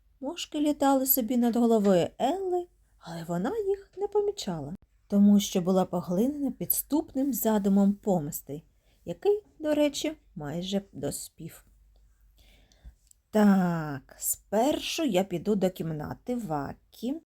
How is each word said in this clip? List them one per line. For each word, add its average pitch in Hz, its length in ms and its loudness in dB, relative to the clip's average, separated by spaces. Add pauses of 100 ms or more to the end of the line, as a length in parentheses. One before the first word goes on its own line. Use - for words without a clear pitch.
(200)
Мошки 311 400 -8
літали 277 460 2
собі 254 300 0
над 240 200 2
головою 208 520 4 (100)
Елли, 359 480 -2 (320)
але 165 260 -12
вона 180 340 -4 (100)
їх 392 280 -4
не 403 120 -4
помічала, 202 680 -4 (320)
тому 202 340 8
що 202 200 0
була 185 240 2
поглинена 233 640 -2
підступним 277 800 -4
задумом 202 600 2
помсти, 160 720 -4 (420)
який, 403 380 -2 (160)
до 302 160 -2
речі, 294 380 0 (240)
майже 175 460 -6 (100)
доспів. - 720 -12 (1700)
Так, 180 880 2
спершу - 880 -2
я 190 200 2
піду 180 300 -2
до 185 160 0
кімнати 160 680 -8
Вакі, 160 760 -8 (140)